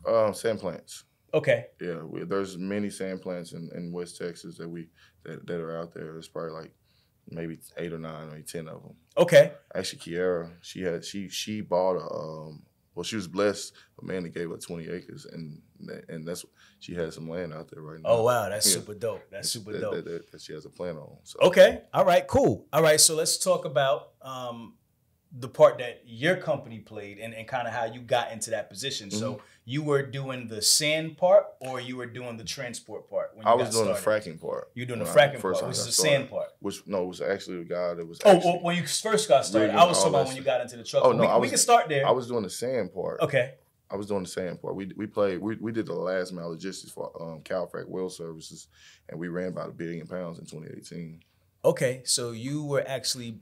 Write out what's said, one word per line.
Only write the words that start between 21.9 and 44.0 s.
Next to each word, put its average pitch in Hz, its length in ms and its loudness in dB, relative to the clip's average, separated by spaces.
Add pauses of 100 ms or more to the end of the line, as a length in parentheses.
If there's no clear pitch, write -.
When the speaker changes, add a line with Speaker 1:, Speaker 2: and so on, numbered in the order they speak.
Speaker 2:
all 180 120 4
right, 180 200 6
cool. 208 480 4
All 151 80 6
right, 156 180 8
so 165 160 6
let's 156 220 0
talk 175 280 0
about, 139 560 0
um, 123 540 -12 (640)
the 123 120 -8
part 147 300 8
that 123 260 -8
your 127 320 0
company 120 420 -6
played 101 380 -14
and, 113 160 -10
and 113 160 -12
kinda 123 200 -4
how 117 140 -4
you 117 160 -6
got 117 320 0
into 110 200 -8
that 104 180 -2
position. 104 420 -8
So 110 220 -4
Speaker 1:
Mm-hmm. 113 80 -12 (240)
Speaker 2:
you 139 180 -4
were 143 220 4
doing 127 420 -8
the 107 140 -8
sand 156 560 2
part 185 300 6 (120)
or 131 220 -6
you 127 160 -8
were 123 80 -8
doing 120 320 -10
the 113 80 -12
transport - 640 -10
part 90 260 -4
when 110 100 -16
you 110 60 8
Speaker 1:
I - 40 10
was 123 120 4
Speaker 2:
got 110 160 2
Speaker 1:
doing 95 140 2
Speaker 2:
started? 107 280 2
Speaker 1:
the 82 60 -8
fracking 80 100 -12
part - 320 -6
Speaker 2:
You 120 100 -8
were 123 40 -6
doing 120 120 -6
the 85 60 -2
Speaker 1:
when 82 80 -2
I 143 140 10
Speaker 2:
fracking 139 140 -4
Speaker 1:
first 92 180 2
Speaker 2:
part, - 100 -2
which - 80 -6
Speaker 1:
got - 40 0
Speaker 2:
is - 40 -2
the - 60 -6
Speaker 1:
started. 156 260 4
Speaker 2:
sand 127 120 -2
part. 95 180 -4 (140)
Speaker 1:
Which, 98 260 -6
no, 92 160 0
it 92 40 -2
was 90 120 -10
actually 95 400 -2
a 85 60 -10
guy 87 300 -2
that 85 120 -8
was 82 160 -16
Speaker 2:
Oh, 196 140 12
Speaker 1:
actually 175 160 4
Speaker 2:
well, 175 100 -4
when 175 140 0
you 170 100 -2
first - 400 0
got 135 180 6
started, 107 200 4
Speaker 1:
rigging - 140 2
Speaker 2:
I 170 60 12
was 175 120 4
Speaker 1:
all 98 60 6
Speaker 2:
talking - 120 4
about 135 40 6
Speaker 1:
that 131 100 2
Speaker 2:
when - 80 -6
you 131 60 -8
Speaker 1:
stuff. 131 120 2
Speaker 2:
got 123 60 0
into 120 160 -10
the 113 80 -14
truck. 135 180 4
Speaker 1:
Oh, 127 80 10
Speaker 2:
We 113 60 4
Speaker 1:
no, 117 60 6
Speaker 2:
can, 95 80 6
Speaker 1:
I 104 40 4
Speaker 2:
we 120 60 6
Speaker 1:
was, 123 100 0
Speaker 2:
can - 80 0
start 233 300 6
there. 139 180 2
Speaker 1:
I 107 40 6
was 123 160 2
doing 117 160 -2
the 92 60 -6
sand 117 440 -4
part. 82 260 -6
Speaker 2:
Okay. 139 360 0 (360)
Speaker 1:
I 98 60 -6
was 101 100 -8